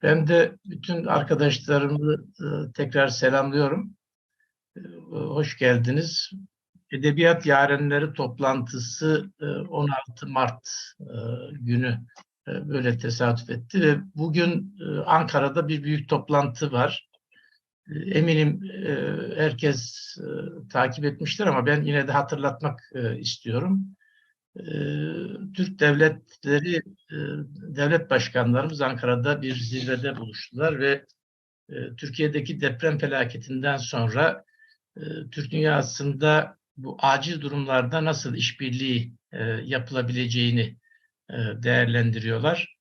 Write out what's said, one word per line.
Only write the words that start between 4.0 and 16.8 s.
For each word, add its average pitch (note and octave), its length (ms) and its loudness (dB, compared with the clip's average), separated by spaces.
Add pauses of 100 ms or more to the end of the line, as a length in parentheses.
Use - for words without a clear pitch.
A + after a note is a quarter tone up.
E, - 20 -16 (300)
hoş - 480 -2
geldiniz. B2+ 720 2 (600)
Edebiyat D3+ 540 4
Yarenleri C#3+ 680 4
toplantısı, B2+ 1160 -2 (100)
e, - 40 -8
on - 440 -2
altı C3 380 -8
Mart, C3 400 -2 (320)
e, - 60 -16 (460)
günü, A#2+ 480 0 (480)
e, - 220 -6
böyle B2 280 0
tesadüf A#2 520 0
etti F#3 320 -2
ve D3+ 160 6 (180)
bugün, E3+ 680 0
e, D3 180 -4
Ankara'da C#3+ 680 2
bir D3+ 160 -2
büyük D3+ 260 -2
toplantı C#3+ 640 0
var. B2+ 380 0 (800)